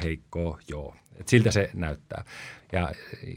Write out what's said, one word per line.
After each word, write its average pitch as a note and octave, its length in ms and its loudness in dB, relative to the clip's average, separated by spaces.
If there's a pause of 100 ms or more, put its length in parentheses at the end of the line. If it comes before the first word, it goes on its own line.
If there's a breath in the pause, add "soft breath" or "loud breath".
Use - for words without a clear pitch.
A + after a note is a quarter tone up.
heikkoa, E2 560 -4 (100)
joo. D2 260 -8 (240)
Et - 80 -12
siltä A2+ 240 8
se G2+ 220 2
näyttää. E2 500 -6 (480 loud breath)
Ja F2 200 0 (460)